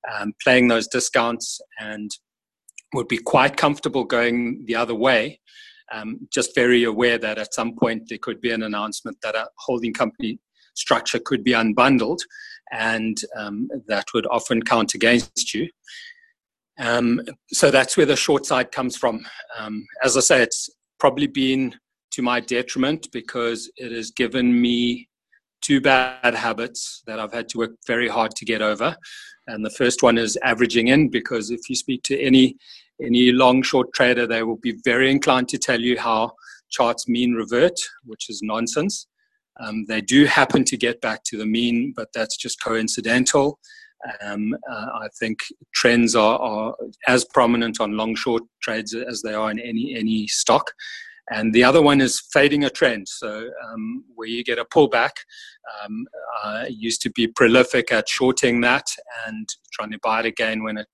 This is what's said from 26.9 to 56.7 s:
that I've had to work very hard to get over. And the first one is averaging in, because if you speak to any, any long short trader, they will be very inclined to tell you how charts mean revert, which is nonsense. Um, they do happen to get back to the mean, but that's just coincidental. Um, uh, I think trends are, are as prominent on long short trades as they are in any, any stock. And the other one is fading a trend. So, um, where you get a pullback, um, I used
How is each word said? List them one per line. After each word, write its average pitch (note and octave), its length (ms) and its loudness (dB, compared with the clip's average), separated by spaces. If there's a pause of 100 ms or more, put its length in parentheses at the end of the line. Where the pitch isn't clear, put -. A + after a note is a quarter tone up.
that A2 120 -8
I've G#2+ 140 -8
had A#2 160 -8
to - 80 -8
work A2+ 140 -2 (160)
very A#2+ 200 0
hard A2+ 280 -2
to A2 100 -12
get A2 160 -2
over. G#2+ 340 0 (520)
And G#2+ 180 -8
the G#2+ 60 -6
first B2 320 0
one A#2 160 6
is G#2+ 240 -2
averaging A#2 460 2
in, C#3 200 6
because A2+ 400 -4
if A#2+ 200 -8
you B2+ 60 -2
speak - 280 -4
to C3+ 160 -2
any, C3 380 6 (440)
any B2 300 4
long B2+ 300 6
short B2+ 320 0
trader, B2 320 2
they A2+ 180 -2
will A2+ 140 -4
be A2+ 260 -6
very C3 280 2
inclined C3 380 2
to C#3+ 80 -6
tell B2 220 0
you A#2+ 200 0
how A2+ 320 0 (380)
charts A#2+ 380 -2
mean A#2+ 260 0
revert, A#2+ 440 0 (260)
which A2+ 260 -16
is G2+ 120 -10
nonsense. A2+ 680 -4 (520)
Um, A2 280 -8
they A2 140 -4
do C3+ 240 6
happen C#3 400 2
to B2+ 120 -4
get A#2 240 -2
back A2 240 -6
to A2 120 -8
the G#2+ 80 -6
mean, A#2+ 500 0
but A2 180 -10
that's A2 240 -6
just - 260 -10
coincidental. B2 960 0 (640)
Um, G#2 340 -4 (140)
uh, G#2+ 180 -10 (140)
I G#2+ 60 -10 (100)
think A2 220 -6 (340)
trends A#2 420 4
are, A2 240 6
are A2 360 -4 (320)
as B2 180 4
prominent A#2 540 2
on G#2+ 180 -2
long A2 180 -4
short A2+ 280 -2 (180)
trades A2 320 -6
as A#2 280 -8
they A2 120 -6
are A2 160 -2
in G#2+ 100 -6
any, A#2+ 360 -6
any A2 320 -2
stock. - 440 2 (580)
And A2 240 -2
the A#2+ 100 8
other C#3 180 8
one C#3+ 200 6
is B2+ 200 0 (120)
fading D3 320 4
a C3 40 0
trend. A2+ 380 0
So, A2 420 -10 (160)
um, A2+ 380 -10 (100)
where A2+ 140 -10
you A#2 160 -6
get A#2+ 160 -2
a A#2 60 -4
pullback, C3 460 4 (720)
um, G#2+ 240 -10 (380)
I A2 240 -6
used A2+ 360 -6